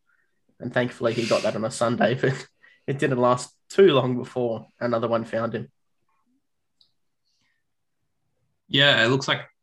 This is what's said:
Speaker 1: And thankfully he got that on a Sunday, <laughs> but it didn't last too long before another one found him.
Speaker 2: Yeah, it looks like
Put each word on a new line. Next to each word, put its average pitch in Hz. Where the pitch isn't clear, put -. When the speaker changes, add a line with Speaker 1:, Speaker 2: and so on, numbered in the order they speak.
Speaker 1:
And 127
thankfully 123
he 113
got 113
that 107
on 110
a 110
Sunday, 117
<laughs> 135
but 135
it 139
didn't 139
last 123
too 190
long 123
before 120
another 117
one 113
found 113
him. -
Speaker 2:
Yeah, 139
it 117
looks 135
like 139